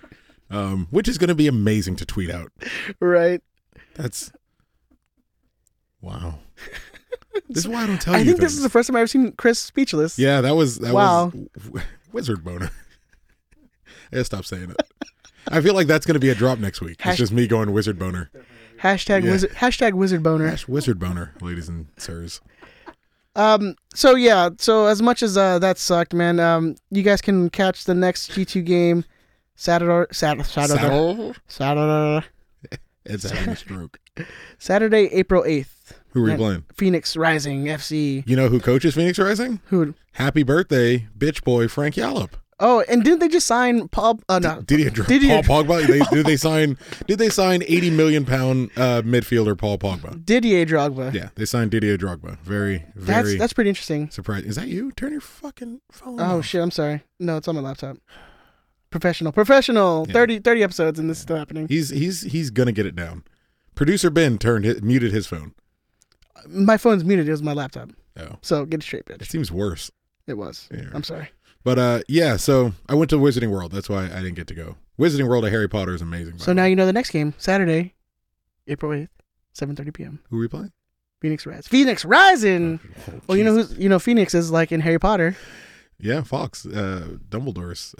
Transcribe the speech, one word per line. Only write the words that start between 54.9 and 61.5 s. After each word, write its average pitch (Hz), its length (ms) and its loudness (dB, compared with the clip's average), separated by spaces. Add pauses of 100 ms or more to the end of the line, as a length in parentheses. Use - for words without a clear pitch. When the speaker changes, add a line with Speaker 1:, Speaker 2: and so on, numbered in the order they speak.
Speaker 1:
Turn 285 200 -8
your 302 100 -8
fucking 254 580 -18 (100)
phone 247 300 -14
Speaker 2:
Oh 175 200 0
Speaker 1:
off. 156 40 -6
Speaker 2:
shit! - 160 -2
I'm 170 100 0
sorry. 147 320 -4 (160)
No, 165 200 -4
it's 156 100 -8
on 165 60 -4
my 147 80 -6
laptop. 135 340 -12 (960)
Professional, 160 420 -2
professional. 208 760 4
Speaker 1:
Yeah. 156 40 -8
Speaker 2:
Thirty, 233 280 4
thirty 233 220 4
episodes, 165 360 0
and 160 100 -4
this 160 100 -4
is - 40 -16
still 165 160 -6
happening. 156 300 -10